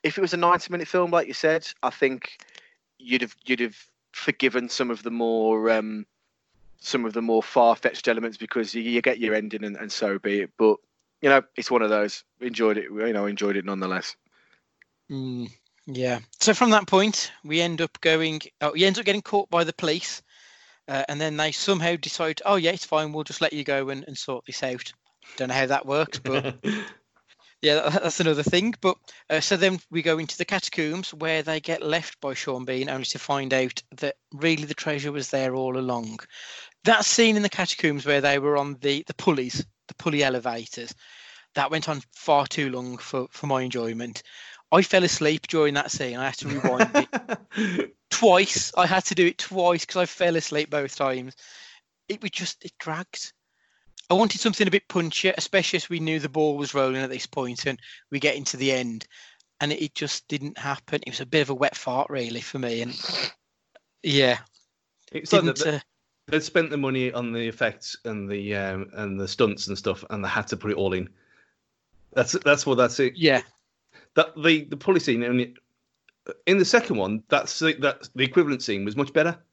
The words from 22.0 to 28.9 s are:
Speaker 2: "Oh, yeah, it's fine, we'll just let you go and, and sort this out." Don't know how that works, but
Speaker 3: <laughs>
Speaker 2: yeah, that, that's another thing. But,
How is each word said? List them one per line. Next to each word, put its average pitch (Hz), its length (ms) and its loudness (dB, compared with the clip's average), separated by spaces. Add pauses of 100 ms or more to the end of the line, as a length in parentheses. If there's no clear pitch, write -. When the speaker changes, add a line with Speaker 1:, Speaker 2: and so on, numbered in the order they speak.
Speaker 2:
"Oh, 202 100 4
yeah, 170 160 4
it's 185 140 -6
fine, 156 280 0
we'll 151 120 -6
just - 160 -8
let 156 120 0
you 147 100 -6
go 135 260 -2
and, 139 180 -8
and 135 100 -14
sort 127 280 -8
this - 180 -8
out." 127 280 -6 (460)
Don't 127 120 -4
know 127 40 -2
how 135 140 2
that 135 180 0
works, 143 320 -2
but 135 420 -4
Speaker 3:
<laughs> - 1000 -10
Speaker 2:
yeah, 151 140 4
that, 156 280 0
that's 165 180 -2
another 156 220 2
thing. 196 380 2
But, 185 160 2 (320)